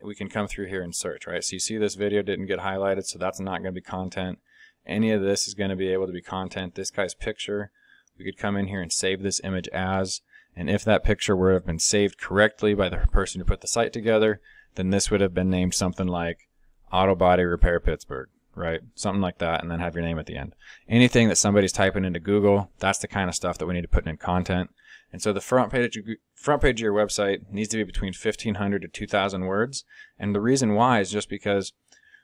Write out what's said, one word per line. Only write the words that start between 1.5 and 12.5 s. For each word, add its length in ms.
you 60
see 180
this 180
video 260
didn't 240
get 140
highlighted, 460
so 120
that's 220
not 240
gonna 80
be 100
content. 560
Any 220
of 140
this 240
is 80
gonna 200
be 120
able 180
to 80
be 80
content. 540
This 160
guy's 240
picture, 560
we 40
could 140
come 180
in 120
here 160
and 100
save 300
this 200
image 260
as, 520
and 140
if 140
that 200
picture 320
would 180
have 120
been 140
saved 400
correctly 560